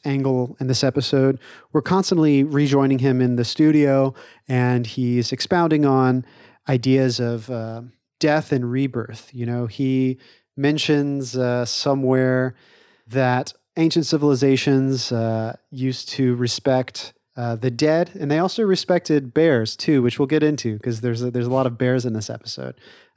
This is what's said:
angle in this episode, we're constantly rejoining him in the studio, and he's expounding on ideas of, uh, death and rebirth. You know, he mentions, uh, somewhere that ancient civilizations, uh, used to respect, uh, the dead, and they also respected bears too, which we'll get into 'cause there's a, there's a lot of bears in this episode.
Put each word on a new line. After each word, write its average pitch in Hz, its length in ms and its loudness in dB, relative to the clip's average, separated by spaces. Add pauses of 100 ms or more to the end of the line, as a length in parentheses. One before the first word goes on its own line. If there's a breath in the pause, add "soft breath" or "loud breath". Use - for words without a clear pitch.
angle 135 560 -2
in 135 60 -4
this 127 180 0
episode, 135 540 0 (340 loud breath)
we're 151 100 0
constantly 160 600 2
rejoining 139 560 2
him 127 220 2
in 123 160 2
the 120 80 0
studio, 139 720 2 (340 loud breath)
and 123 380 2
he's 123 460 -2
expounding 160 520 0
on 131 400 2 (440 soft breath)
ideas 131 520 2
of, 117 300 -4
uh, 113 320 -8 (380)
death 151 320 2
and 123 180 -2
rebirth. 123 640 -6
You 120 140 -8
know, 120 200 -4
he 131 520 -2 (380 soft breath)
mentions, 143 800 0
uh, 123 280 0
somewhere 127 880 0 (520 soft breath)
that 127 460 0 (240)
ancient 165 300 2
civilizations, 135 1040 2
uh, 113 420 -2 (160)
used 131 380 -6
to 127 280 0
respect, 127 760 -2 (240)
uh, 120 180 -4
the 120 160 -2
dead, 156 480 0
and 147 120 -4
they 151 80 2
also 185 240 -2
respected 170 720 0
bears 139 420 2
too, 147 240 2
which 120 180 0
we'll 139 80 2
get 151 160 2
into 135 360 0
'cause 113 240 -6
there's 120 200 -2
a, 123 80 -4
there's 120 160 -2
a 123 40 -4
lot 131 160 0
of 120 100 -4
bears 127 300 0
in 113 80 -2
this 110 160 -6
episode. - 440 -12 (420 soft breath)